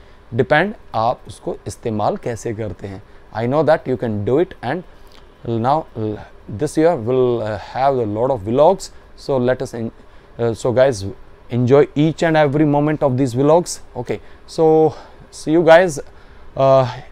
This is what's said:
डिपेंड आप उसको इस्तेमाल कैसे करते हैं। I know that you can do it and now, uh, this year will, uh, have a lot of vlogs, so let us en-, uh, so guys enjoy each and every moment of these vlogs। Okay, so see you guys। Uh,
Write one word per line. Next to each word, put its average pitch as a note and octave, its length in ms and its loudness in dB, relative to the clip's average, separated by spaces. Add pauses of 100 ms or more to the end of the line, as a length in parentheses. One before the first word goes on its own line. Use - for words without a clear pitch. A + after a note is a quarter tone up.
(340)
डिपेंड D3+ 400 0 (200)
आप A#2 340 -2
उसको - 280 -12 (100)
इस्तेमाल G#2+ 500 -4
कैसे A#2+ 380 -8
करते G#2+ 320 -10
हैं। G2 160 -14 (360)
I A#2+ 140 -2
know D3 160 2
that D#3+ 200 2
you B2+ 160 -4
can G#2 200 -4
do C3 200 2
it - 80 -18 (120)
and D3+ 180 -6 (640)
now, A#2+ 340 0 (160)
uh, G#2+ 180 -6 (460)
this D3+ 160 -4
year D#3 300 2
will, B2 340 2
uh, G#2+ 160 -6 (180)
have C3 260 0
a G#2 160 -4
lot B2+ 120 0
of G#2+ 180 -6
vlogs, D3+ 420 2 (360)
so B2+ 240 0
let B2+ 120 -2
us B2+ 120 -10
en-, A2+ 160 -8 (500)
uh, A#2 220 -2
so B2 160 0
guys B2+ 260 2 (500)
enjoy B2 320 4 (120)
each D3+ 240 0
and D#3 260 2
every D3 280 2
moment D3 220 0
of B2+ 220 0
these C3 200 -2
vlogs। D#3+ 400 2 (160)
Okay, A#2 220 -6 (400)
so D#3+ 340 4 (420)
see D#3 240 0
you E3 100 4
guys। E3 320 6 (580)
Uh, C3+ 300 4 (240)